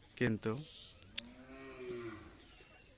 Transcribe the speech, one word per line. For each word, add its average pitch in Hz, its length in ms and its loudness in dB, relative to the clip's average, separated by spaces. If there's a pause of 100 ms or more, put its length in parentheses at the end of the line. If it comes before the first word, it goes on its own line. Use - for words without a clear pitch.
(180)
কিন্তু 110 340 8 (2500)